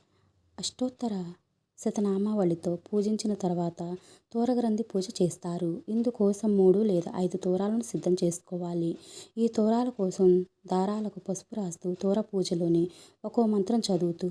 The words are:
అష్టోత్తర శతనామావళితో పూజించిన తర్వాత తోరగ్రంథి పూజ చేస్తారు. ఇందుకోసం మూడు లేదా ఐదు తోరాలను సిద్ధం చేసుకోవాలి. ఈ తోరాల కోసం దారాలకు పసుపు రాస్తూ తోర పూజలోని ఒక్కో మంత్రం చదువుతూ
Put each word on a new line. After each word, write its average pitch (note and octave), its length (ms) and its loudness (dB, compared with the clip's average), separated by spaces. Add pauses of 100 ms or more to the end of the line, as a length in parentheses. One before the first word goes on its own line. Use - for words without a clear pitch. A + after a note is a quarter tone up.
(580)
అష్టోత్తర B3 560 -6 (640)
శతనామావళితో G3+ 960 0
పూజించిన G#3 580 -2
తర్వాత F3 480 -4 (480)
తోరగ్రంథి A#3 540 0
పూజ F#3+ 260 -2
చేస్తారు. F3 600 -2 (200)
ఇందుకోసం A3 680 0
మూడు F#3+ 220 8
లేదా G3 360 2
ఐదు F3+ 220 -2
తోరాలను G3 440 0
సిద్ధం F3+ 320 -2
చేసుకోవాలి. F3 800 -2 (460)
ఈ A3+ 100 2
తోరాల A3+ 420 2
కోసం F#3 400 2 (380)
దారాలకు G3 520 -2
పసుపు - 360 -8
రాస్తూ F#3 380 -6
తోర G3 260 0
పూజలోని F3 640 0 (400)
ఒక్కో A3+ 220 0
మంత్రం G#3+ 340 2
చదువుతూ F3 520 -2